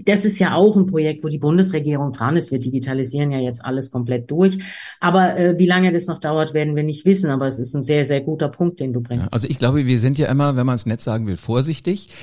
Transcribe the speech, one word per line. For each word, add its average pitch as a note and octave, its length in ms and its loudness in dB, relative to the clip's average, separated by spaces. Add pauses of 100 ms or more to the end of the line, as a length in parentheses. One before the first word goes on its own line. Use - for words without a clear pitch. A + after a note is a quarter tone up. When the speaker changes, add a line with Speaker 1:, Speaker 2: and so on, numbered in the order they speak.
Speaker 1:
das G3+ 220 2
ist - 120 0
ja D#3+ 160 2
auch G#3 220 6
ein F#3+ 100 4
Projekt, D#3 380 -2
wo D#3 40 -4
die D3 100 -4
Bundesregierung D3 760 0
dran C3+ 240 0
ist. E3 140 -2
Wir C3 80 -2
digitalisieren C3 720 -2
ja C3+ 80 -2
jetzt B2 260 -6
alles C3 260 -6
komplett B2 400 -4
durch. F#3 280 2 (420)
Aber, F3+ 380 2
äh, F3 200 2
wie F#3 80 4
lange F3+ 240 4
das E3+ 160 0
noch E3 120 -6
dauert, D#3 340 -2
werden D3+ 240 0
wir D3+ 60 0
nicht D3+ 240 -4
wissen. F#3+ 240 4
Aber C3+ 160 0
es B2+ 120 -4
ist A#2 160 -8
ein C#3 80 -4
sehr, D3 220 2
sehr C#3 160 0
guter D3+ 300 -4
Punkt, F3 280 -2
den C3 140 -4
du A#2+ 80 -4
bringst. A#2+ 240 -4
Speaker 2:
Ja, - 80 -6
also A#2+ 160 0
ich C3 100 -4
glaube, C#3 280 2
wir B2+ 120 2
sind C3 200 2
ja D3 100 2
immer, C#3 260 2
wenn B2 120 0
man's B2 180 -2
nett A2+ 160 -4
sagen A2+ 260 -4
will, F#2 120 -4
vorsichtig. D3+ 720 -4 (120)